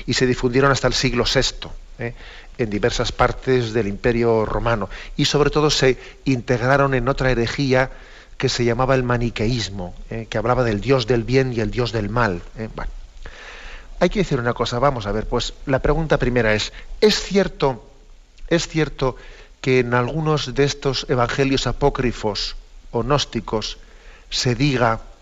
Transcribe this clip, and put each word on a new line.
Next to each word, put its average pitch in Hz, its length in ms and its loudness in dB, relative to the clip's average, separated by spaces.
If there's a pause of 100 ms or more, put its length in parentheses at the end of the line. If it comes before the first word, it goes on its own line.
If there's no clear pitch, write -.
y 127 80 -2
se 131 120 2
difundieron 127 460 2
hasta 127 160 2
el 120 60 2
siglo 120 320 0
sexto, - 480 -2 (260)
¿eh? 117 140 -6 (440)
en 113 120 0
diversas 110 420 0
partes 127 640 0
del 110 140 0
Imperio 113 580 2
Romano, 107 440 -2 (280)
y 147 80 2
sobre 143 240 2
todo 151 200 2
se 131 280 4 (260)
integraron 135 720 2
en 123 160 0
otra 135 200 0
herejía 127 640 2 (460)
que 135 100 0
se 123 160 -2
llamaba 127 320 2
el 131 80 2
maniqueísmo, 110 920 -2 (160)
¿eh? 110 200 -8
que - 80 -4
hablaba 120 260 2
del 107 160 2
Dios 120 280 2
del 120 180 2
bien 131 260 2
y 113 80 -4
el 107 120 0
Dios 117 200 -2
del 107 180 -2
mal, 107 320 0 (160)
¿eh? 110 160 -8
Bueno, - 180 -8 (1080)
hay 180 100 4
que 220 100 0
decir 151 200 0
una 120 140 0
cosa, 120 240 -2
vamos 123 300 0
a 101 40 -2
ver, 107 160 -2
pues, - 260 -2 (120)
la 135 140 2
pregunta 151 380 2
primera 123 360 2
es, - 180 -2 (300)
¿es 214 180 6
cierto, 139 640 0 (640)
es - 200 2
cierto 143 480 -2 (440)
que 127 200 4
en 120 160 2
algunos 143 580 0
de 139 120 4
estos 135 440 -2
evangelios 135 560 2
apócrifos 120 880 0 (360)
o 117 100 -2
gnósticos 113 800 -2 (500)
se - 240 0
diga 120 480 2 (200)